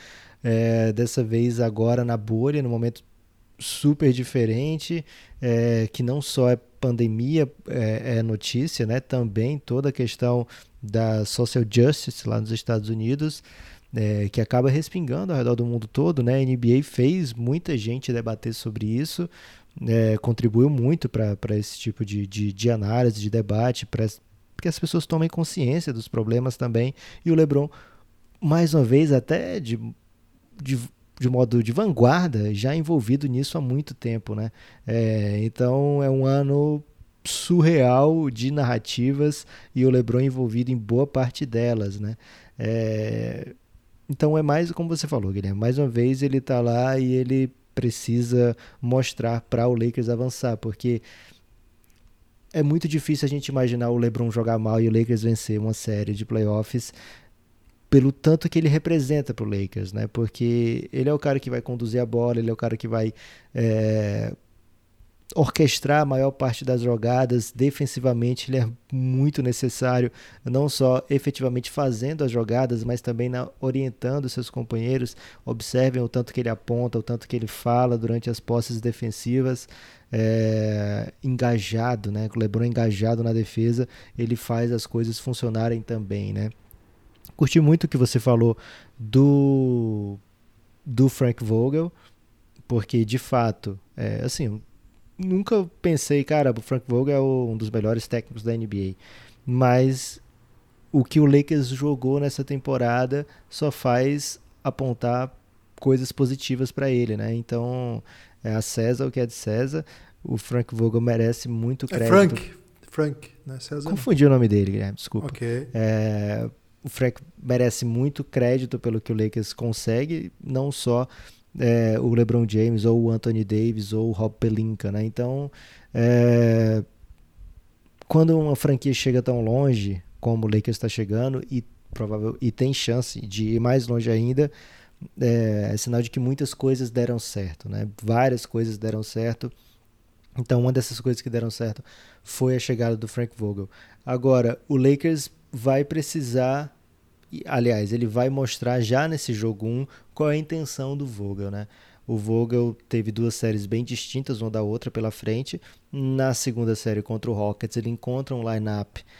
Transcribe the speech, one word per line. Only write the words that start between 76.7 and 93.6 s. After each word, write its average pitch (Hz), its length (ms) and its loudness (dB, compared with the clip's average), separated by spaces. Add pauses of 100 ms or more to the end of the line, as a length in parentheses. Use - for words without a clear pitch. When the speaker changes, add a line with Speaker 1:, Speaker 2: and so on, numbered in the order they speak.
Speaker 1:
o 110 40 -4
tanto - 260 -6
que 123 80 -4
ele 113 100 -4
fala 120 520 2
durante 113 320 -2
as 113 100 -6
posses 117 400 -2
defensivas. 123 880 -2 (420)
É, 110 1040 0 (100)
engajado, 117 920 -2
né? 107 220 -4
O 117 40 -4
LeBron 110 260 0
engajado 113 600 0
na 117 80 0
defesa, 113 560 0 (300)
ele 117 180 -2
faz 117 340 -2
as 117 160 -2
coisas 113 320 -2
funcionarem 117 600 -2
também, 101 540 -6
né? 104 160 -4 (840)
Curti 151 260 4
muito 156 240 6
o 156 40 2
que - 80 0
você 123 240 2
falou 117 340 4 (440)
do, 123 1200 2 (640)
do 127 240 4
Frank 123 340 0
Vogel, 131 480 0 (800)
porque, 113 360 0
de 117 140 -2
fato, 110 640 -2 (160)